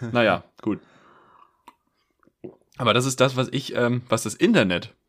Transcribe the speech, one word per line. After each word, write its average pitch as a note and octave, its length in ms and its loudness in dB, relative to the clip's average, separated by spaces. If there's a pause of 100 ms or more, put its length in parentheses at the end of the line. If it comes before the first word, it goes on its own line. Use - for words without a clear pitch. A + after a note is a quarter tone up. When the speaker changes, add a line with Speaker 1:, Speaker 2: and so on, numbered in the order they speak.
Speaker 1:
<laughs> A#2 80 -8
Speaker 2:
Naja, G#2+ 320 2 (180)
gut. G2+ 180 -4 (2000)
Aber A2+ 160 2
das B2 100 2
ist C3+ 160 -4
das, C3 160 4
was B2+ 160 -2
ich, - 240 -6
ähm, A#2+ 320 0
was A2 160 0
das A2 100 -6
Internet B2 600 2 (140)